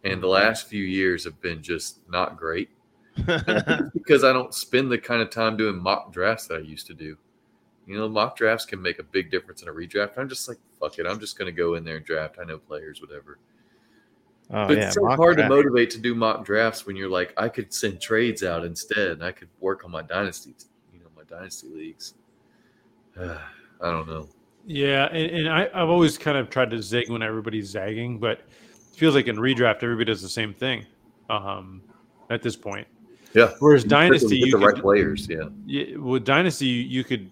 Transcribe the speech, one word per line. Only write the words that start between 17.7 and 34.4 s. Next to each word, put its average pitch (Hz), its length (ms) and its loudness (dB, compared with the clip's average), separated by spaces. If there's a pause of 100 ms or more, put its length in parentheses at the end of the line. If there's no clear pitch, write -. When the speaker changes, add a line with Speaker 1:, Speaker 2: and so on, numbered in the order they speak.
Speaker 1:
send 98 280 -4
trades 113 420 0
out 85 220 -2
instead, 92 460 -4
and 80 120 -10
I 90 80 -6
could - 160 -20 (140)
work 95 240 -4
on 90 60 -16
my 80 120 -10
dynasty, 87 500 -6 (400)
you 87 60 -20
know, 85 160 -20
my 78 80 -20
dynasty 85 460 -16
leagues." 78 500 -16
<sighs> - 1000 -20
I 85 200 -10 (420)
don't 82 260 -4
know. 80 200 -12 (380)
Speaker 2:
Yeah, 139 400 0
and, 160 260 -4
and 160 180 -2
I, 165 240 2
I've 170 160 0
always 170 280 4
kind 143 200 -2
of 123 120 -4
tried 127 220 0
to 117 100 -4
zig 117 280 -2
when 117 140 -4
everybody's 110 460 -6
zagging, 107 500 -6
but 110 200 -2
it - 580 -20
feels 156 180 4
like 123 120 4
in 110 100 -4
redraft, 120 460 2
everybody 117 220 0
does 104 160 -2
the 92 80 -12
same 107 240 -6
thing, 120 320 -6 (440)
um, 98 520 -6 (480)
at 117 120 -4
this 117 140 -6
point. 101 320 -12 (460)
Speaker 1:
Yeah. 113 260 8
Speaker 2:
Whereas 143 240 8
Speaker 1:
You 107 60 -2
Speaker 2:
Dynasty, 143 500 6
Speaker 1:
get 127 80 6